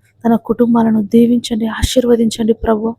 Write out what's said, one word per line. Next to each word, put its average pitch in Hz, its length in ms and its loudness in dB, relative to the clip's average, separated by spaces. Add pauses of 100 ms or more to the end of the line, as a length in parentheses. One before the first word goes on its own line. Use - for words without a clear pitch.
(260)
తన 226 100 2
కుటుంబాలను 226 680 0
దీవించండి, 233 640 0
ఆశీర్వదించండి 233 840 0
ప్రభువా. 226 460 -2